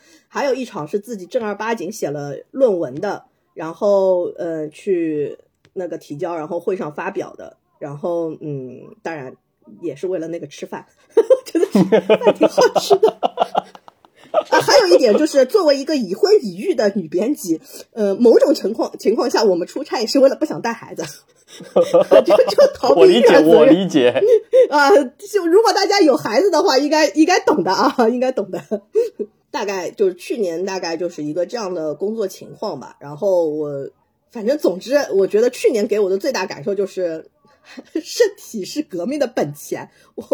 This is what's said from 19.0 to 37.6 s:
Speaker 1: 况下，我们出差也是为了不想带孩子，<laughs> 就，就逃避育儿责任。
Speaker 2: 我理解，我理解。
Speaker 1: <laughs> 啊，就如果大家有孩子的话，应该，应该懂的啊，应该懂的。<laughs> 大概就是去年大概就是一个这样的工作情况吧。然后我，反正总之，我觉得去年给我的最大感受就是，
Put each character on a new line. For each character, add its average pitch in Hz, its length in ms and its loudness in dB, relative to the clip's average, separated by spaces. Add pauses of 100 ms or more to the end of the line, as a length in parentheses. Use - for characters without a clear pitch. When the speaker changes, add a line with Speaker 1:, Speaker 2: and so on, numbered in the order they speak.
Speaker 1:
况 254 140 -2
下， - 140 0
我 190 120 2
们 175 120 -4
出 294 160 -10
差 - 160 -6
也 226 80 -4
是 269 120 0
为 262 80 6
了 269 80 -2
不 - 100 -4
想 - 160 -6
带 233 120 -4
孩 - 220 -18
子， 160 80 -8
<laughs> - 720 -18
就， - 600 4
就 523 380 4
逃 - 220 2
避 349 60 6
育 233 200 8
儿 - 40 6
责 185 140 8
任。 156 80 4
Speaker 2:
我 160 180 6
理 180 220 4
解， 123 240 4
我 - 60 2
理 - 40 0
解。 - 0 - (200)
Speaker 1:
<laughs> 494 280 2
啊， 285 200 4 (420)
就 381 140 -2
如 349 160 4
果 440 100 2
大 403 140 0
家 403 160 2
有 285 160 4
孩 247 240 -2
子 392 80 2
的 320 140 2
话， 294 160 4
应 285 100 0
该， 311 200 2
应 311 160 4
该 370 140 2
懂 339 240 0
的 - 80 -2
啊， 226 380 2
应 247 100 0
该 254 120 -2
懂 196 180 -6
的。 175 120 -8 (480)
<laughs> - 420 -14
大 277 140 -6
概 196 260 -6
就 202 160 0
是 185 80 -4
去 277 220 -10
年 175 280 -4
大 196 140 -6
概 170 180 -6
就 175 100 -4
是 160 160 -10
一 147 80 -6
个 175 140 -4
这 202 100 -10
样 208 200 -8
的 156 180 -6
工 196 220 -6
作 214 120 -4
情 - 260 -18
况 160 260 -10
吧。 - 200 -20
然 143 160 -16
后 175 340 0
我， 147 380 -8 (440)
反 226 160 -12
正 294 100 0
总 190 220 -2
之， 226 160 -2 (180)
我 190 140 2
觉 202 140 0
得 247 100 2
去 - 180 0
年 294 160 0
给 214 140 -2
我 190 100 0
的 190 80 0
最 269 140 -4
大 190 160 -4
感 - 160 -14
受 202 100 -4
就 196 140 -4
是， 165 420 -8 (320)